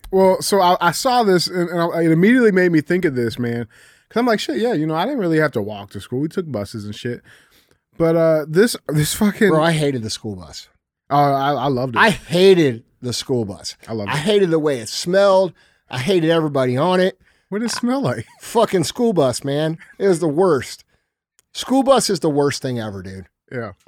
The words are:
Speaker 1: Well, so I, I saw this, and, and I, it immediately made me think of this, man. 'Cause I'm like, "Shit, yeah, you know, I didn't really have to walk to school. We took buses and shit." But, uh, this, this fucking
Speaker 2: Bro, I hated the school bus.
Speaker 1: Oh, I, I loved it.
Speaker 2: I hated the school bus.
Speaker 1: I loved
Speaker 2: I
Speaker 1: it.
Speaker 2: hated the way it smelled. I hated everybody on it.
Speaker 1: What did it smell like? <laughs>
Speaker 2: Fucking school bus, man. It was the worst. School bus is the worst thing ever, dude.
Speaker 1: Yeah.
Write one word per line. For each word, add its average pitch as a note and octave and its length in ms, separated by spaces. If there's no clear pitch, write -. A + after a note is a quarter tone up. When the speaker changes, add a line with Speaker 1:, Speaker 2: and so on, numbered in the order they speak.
Speaker 1:
Well, F#3+ 300
so G3 200
I, F3+ 180
I E3+ 120
saw B3 320
this, F#3 240
and, F3 220
and F3 100
I, E3+ 240
it E3 80
immediately G#3+ 400
made F3+ 200
me D#3 100
think F3+ 240
of C#3 100
this, A#2+ 240
man. A#2 280
'Cause G#3+ 100
I'm B3+ 80
like, G#3+ 120
"Shit, - 180
yeah, A#3 160
you D#3 120
know, D#3+ 100
I E3+ 100
didn't C#4 140
really E3 200
have D3+ 140
to A2+ 80
walk G2+ 300
to G2+ 80
school. B2 200
We D#3 100
took E3+ 220
buses G#2 340
and G#2 100
shit." - 260
But, E3 180
uh, D#3+ 320
this, F#3+ 280
this D3+ 280
fucking G#3 340
Speaker 2:
Bro, D#3 140
I E3 80
hated C#3+ 320
the G#2+ 80
school G#2+ 240
bus. E2 340
Speaker 1:
Oh, C#3 80
I, C#3 360
I C3 140
loved B2+ 280
it. - 40
Speaker 2:
I G#3+ 120
hated D#3+ 720
the B2 120
school B2 300
bus. F#2+ 320
Speaker 1:
I A#2 60
loved G#2+ 180
Speaker 2:
I - 20
Speaker 1:
it. D3 60
Speaker 2:
hated F#3+ 320
the D#3+ 80
way D3 200
it A2 100
smelled. F#3+ 640
I - 80
hated D#3+ 320
everybody C#3+ 480
on F3+ 220
it. F#3+ 200
Speaker 1:
What G3+ 100
did A#3 120
it - 20
smell B3+ 280
like? B2 320
<laughs> - 80
Speaker 2:
Fucking G3 420
school A#3 300
bus, C#3 300
man. D#3 360
It F#3+ 100
was F3 120
the E3 80
worst. D3+ 560
School C4+ 280
bus B3 300
is E3+ 80
the E3+ 100
worst C#3+ 320
thing B2 180
ever, G2+ 220
dude. F#2+ 240
Speaker 1:
Yeah. A#2 200